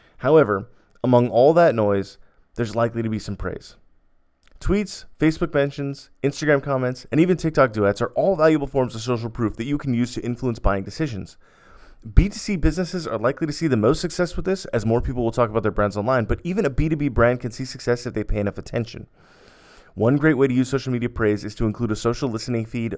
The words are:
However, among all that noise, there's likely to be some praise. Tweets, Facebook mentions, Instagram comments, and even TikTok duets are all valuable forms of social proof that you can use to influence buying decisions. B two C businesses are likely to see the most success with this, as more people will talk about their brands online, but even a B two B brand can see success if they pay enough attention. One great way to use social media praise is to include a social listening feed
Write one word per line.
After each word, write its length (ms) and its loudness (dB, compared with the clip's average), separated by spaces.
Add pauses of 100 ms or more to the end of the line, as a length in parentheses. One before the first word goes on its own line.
(180)
However, 500 4 (360)
among 240 4
all 260 6
that 220 6
noise, 420 -2 (380)
there's 180 -4
likely 280 0
to 60 -4
be 120 -4
some 160 -8
praise. 400 -10 (880)
Tweets, 400 -2 (140)
Facebook 340 0
mentions, 560 -4 (140)
Instagram 400 0
comments, 500 -4
and 80 4
even 160 4
TikTok 380 2
duets 260 2
are 140 -2
all 200 2
valuable 320 4
forms 280 -2
of 80 -8
social 260 -2
proof 280 -2
that 100 -6
you 100 -2
can 160 -4
use 220 0
to 100 -6
influence 340 -4
buying 240 0
decisions. 540 -8 (800)
B 160 8
two 80 -10
C 180 -2
businesses 500 -2
are 120 -4
likely 280 0
to 60 -4
see 140 -2
the 100 2
most 240 4
success 360 -4
with 100 -6
this, 200 -2
as 200 -2
more 160 2
people 200 -4
will 100 0
talk 180 0
about 140 -2
their 60 0
brands 280 0
online, 260 0
but 200 -2
even 200 -2
a 60 0
B 180 0
two 80 0
B 120 -2
brand 320 2
can 100 -8
see 160 -8
success 400 -4
if 80 -8
they 100 -4
pay 160 -2
enough 160 -4
attention. 500 -8 (880)
One 200 4
great 220 4
way 100 6
to 60 -2
use 160 0
social 240 -2
media 160 -4
praise 340 0
is 120 -10
to 100 0
include 260 -2
a 40 -2
social 340 -2
listening 340 -4
feed 340 -6